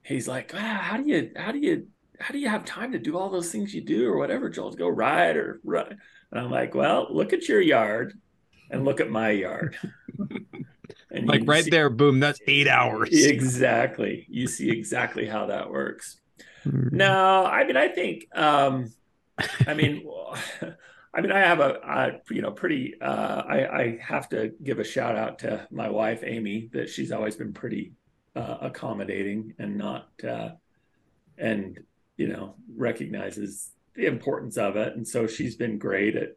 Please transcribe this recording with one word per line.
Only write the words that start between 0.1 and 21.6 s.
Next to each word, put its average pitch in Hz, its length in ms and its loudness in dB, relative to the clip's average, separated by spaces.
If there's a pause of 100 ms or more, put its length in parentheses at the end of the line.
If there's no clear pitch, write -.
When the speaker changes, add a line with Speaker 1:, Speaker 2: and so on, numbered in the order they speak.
Speaker 1:
like, 127 280 -8
"Ah, - 20 -6 (240)
how 208 160 -4
do 277 120 -2
you, 151 260 0
how 208 160 -6
do 285 80 -4
you, - 280 0 (320)
how - 120 -10
do 285 80 -6
you 285 100 -2
have 214 160 -2
time 247 280 -8
to - 60 -4
do 151 180 -4
all 190 120 -4
those 175 220 -4
things 202 240 -6
you 117 60 -6
do 208 260 0
or 87 100 0
whatever, - 320 -2
Joel, - 220 -8
to - 60 -14
go - 100 -2
ride 160 480 4
or - 280 -2
run?" - 360 -4 (320)
And - 80 -4
I'm 123 120 -4
like, 127 220 -2
"Well, 139 380 2
look 180 220 2
at 349 160 -2
your 214 120 6
yard 120 520 4 (580)
and 131 140 -2
look 139 160 2
at 123 80 0
my 110 220 2
yard." 98 440 -2 (420)
Speaker 2:
<laughs> 202 80 -4 (840)
Speaker 1:
And 117 160 -2
Speaker 2:
Like, 127 140 6
Speaker 1:
you 117 40 0
Speaker 2:
right 151 180 6
Speaker 1:
see 156 60 0
Speaker 2:
there, 156 200 6
boom, 135 300 6
that's 143 260 2
eight 139 220 6
hours. 120 420 4 (160)
Speaker 1:
Exactly. 123 1040 2
You 113 180 -4
see - 220 -4
exactly 117 560 -2
how 107 200 -4
that 101 240 -4
works. - 500 -8 (440)
Speaker 2:
Hmm. 131 280 0
Speaker 1:
No, 190 540 6
I 269 200 4
mean, 254 120 0
I 302 100 4
think, - 380 -4 (100)
um, 139 560 4 (760)
I 151 100 -2
mean, 151 300 2 (280)
Speaker 2:
<laughs> - 420 -10
Speaker 1:
<laughs> - 380 -20
I 160 80 0
mean, 196 100 0
I 196 80 4
have 170 220 6